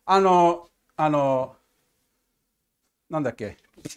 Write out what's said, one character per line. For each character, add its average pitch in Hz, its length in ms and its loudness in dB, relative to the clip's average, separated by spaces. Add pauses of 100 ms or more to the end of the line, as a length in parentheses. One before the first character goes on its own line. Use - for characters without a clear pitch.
あ 196 160 2
の、 175 480 2 (260)
あ 156 140 0
の、 135 460 -2 (1500)
な 156 100 -6
ん 151 40 -4
だ 120 80 -4
っ - 40 -16
け、 104 220 -12 (400)